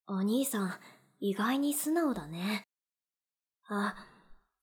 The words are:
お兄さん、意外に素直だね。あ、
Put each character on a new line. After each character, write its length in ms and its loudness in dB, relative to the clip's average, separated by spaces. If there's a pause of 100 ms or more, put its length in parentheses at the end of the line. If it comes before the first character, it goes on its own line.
お 160 -2
兄 240 2
さ 200 0
ん、 140 -4 (400)
意 140 0
外 240 2
に 160 2
素 160 -2
直 240 4
だ 140 -6
ね。 360 -2 (1040)
あ、 280 -2 (680)